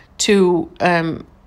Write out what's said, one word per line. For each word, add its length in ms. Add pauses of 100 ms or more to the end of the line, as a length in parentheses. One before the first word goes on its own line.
(180)
to, 520 (100)
um, 460 (200)